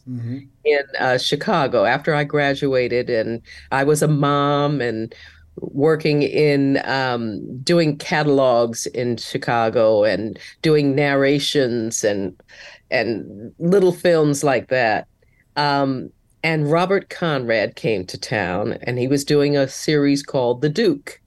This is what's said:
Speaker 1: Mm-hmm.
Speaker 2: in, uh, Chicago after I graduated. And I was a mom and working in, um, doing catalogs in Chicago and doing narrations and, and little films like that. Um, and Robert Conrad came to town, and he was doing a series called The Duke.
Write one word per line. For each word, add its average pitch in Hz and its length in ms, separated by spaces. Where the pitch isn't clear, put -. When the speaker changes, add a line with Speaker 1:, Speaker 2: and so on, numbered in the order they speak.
Speaker 1:
Mm-hmm. 120 280
Speaker 2:
in, 147 180
uh, 127 180
Chicago 151 680
after 143 300
I 147 80
graduated. 135 880
And 113 320
I 135 120
was 151 180
a 156 60
mom 143 760
and 113 320
working 151 600
in, 139 640
um, 120 540
doing 160 340
catalogs 131 920
in 123 280
Chicago 113 880
and 104 340
doing 147 340
narrations 139 1080
and, 101 320
and 107 680
little 180 360
films 160 500
like 135 240
that. 117 400
Um, 139 540
and 156 260
Robert 185 400
Conrad 120 680
came 101 300
to - 120
town, 104 540
and 123 160
he 123 80
was 139 160
doing 143 320
a 139 140
series 143 520
called 123 400
The 151 60
Duke. 160 600